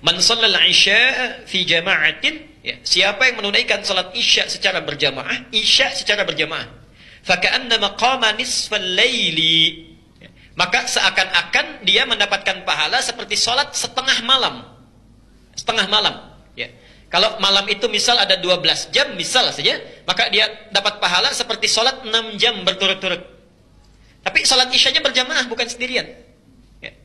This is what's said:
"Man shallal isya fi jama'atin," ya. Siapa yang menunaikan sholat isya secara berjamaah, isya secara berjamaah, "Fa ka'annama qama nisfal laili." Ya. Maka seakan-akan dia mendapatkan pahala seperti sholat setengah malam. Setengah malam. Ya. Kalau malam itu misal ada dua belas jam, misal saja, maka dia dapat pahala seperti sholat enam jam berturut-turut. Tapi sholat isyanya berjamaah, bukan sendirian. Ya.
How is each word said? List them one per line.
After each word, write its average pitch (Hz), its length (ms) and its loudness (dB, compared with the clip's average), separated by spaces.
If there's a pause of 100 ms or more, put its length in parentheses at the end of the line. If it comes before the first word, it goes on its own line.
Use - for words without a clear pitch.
"Man 170 160 0
shallal 220 480 2
isya 226 800 4
fi 185 240 -2
jama'atin," 170 960 0
ya. - 160 -8
Siapa 202 480 2
yang 240 160 -4
menunaikan 208 400 0
sholat 185 320 -2
isya 214 320 2
secara 185 320 -2
berjamaah, 151 720 -4
isya 220 400 2
secara 208 320 0
berjamaah, 151 480 -4 (480)
"Fa 185 160 0
ka'annama 214 640 0
qama 240 320 2
nisfal 214 480 -4
laili." 180 1120 0 (320)
Ya. - 80 -20 (240)
Maka 208 320 0
seakan-akan 190 960 0
dia 208 240 2
mendapatkan 202 560 -2
pahala 170 400 0
seperti 214 320 -6
sholat 262 400 -2
setengah 247 480 -2
malam. 247 400 2 (880)
Setengah 220 400 -2
malam. 208 400 -2 (240)
Ya. 120 160 -10 (360)
Kalau 185 320 0
malam 196 320 2
itu 208 160 -2
misal 220 320 2
ada 190 160 2
dua 175 240 0
belas 151 320 -2
jam, 269 240 0
misal 180 320 0
saja, 202 320 -2 (240)
maka 226 240 0
dia 202 160 4 (240)
dapat 202 320 -2
pahala 190 320 2
seperti - 320 -4
sholat 254 400 0
enam 220 320 -2
jam 226 160 2 (160)
berturut-turut. 185 560 -2 (960)
Tapi 294 240 -2
sholat 254 240 4
isyanya 269 320 2
berjamaah, 262 480 -2
bukan 233 160 -4
sendirian. 240 400 -6 (800)
Ya. - 80 -12 (120)